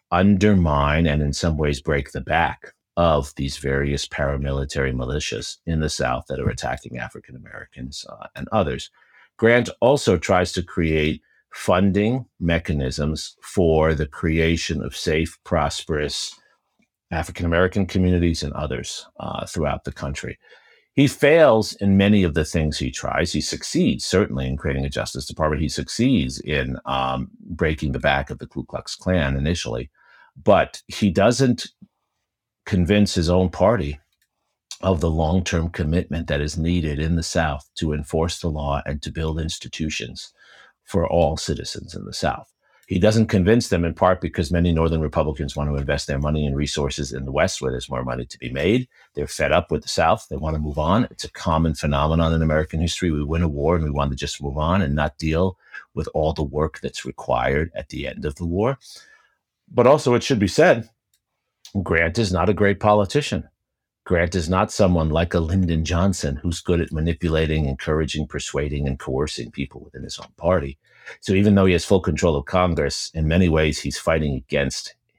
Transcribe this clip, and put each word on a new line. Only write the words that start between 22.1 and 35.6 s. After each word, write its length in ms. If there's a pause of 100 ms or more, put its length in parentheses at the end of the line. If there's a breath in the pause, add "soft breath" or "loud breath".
of 100
the 100
things 340
he 120
tries. 420
He 80
succeeds, 640
certainly, 420
in 100
creating 280
a 60
Justice 360
Department. 360
He 60
succeeds 720
in, 460
um, 440 (100)
breaking 520
the 80
back 300
of 80
the 80
Ku 180
Klux 320
Klan 400
initially, 540 (520 soft breath)
but 460
he 220
doesn't 580 (960)
convince 500
his 160
own 200
party 500 (800)
of 200
the 100
long-term 580